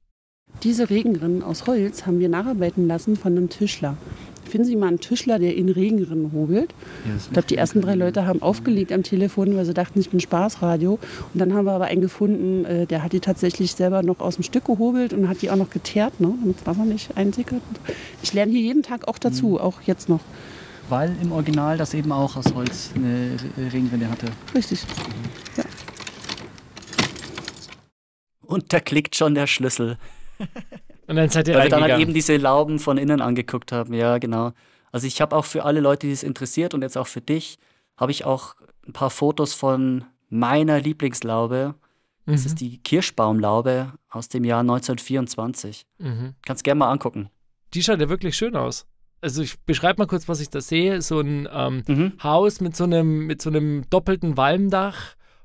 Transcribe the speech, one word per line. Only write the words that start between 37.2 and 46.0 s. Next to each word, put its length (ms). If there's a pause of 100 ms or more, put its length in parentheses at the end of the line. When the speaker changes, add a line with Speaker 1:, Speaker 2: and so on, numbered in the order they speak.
Speaker 2:
dich, 380 (380)
habe 160
ich 120
auch 300 (320)
ein 60
paar 180
Fotos 440
von 500 (240)
meiner 520
Lieblingslaube. 920 (520)
Das 160
Speaker 3:
Mhm. 40
Speaker 2:
ist 140
die 180
Kirschbaumlaube 1120 (160)
aus 200
dem 160
Jahr 180
neunzehnhundertvierundzwanzig. 1200 (120)
Speaker 3:
Mhm. 360 (100)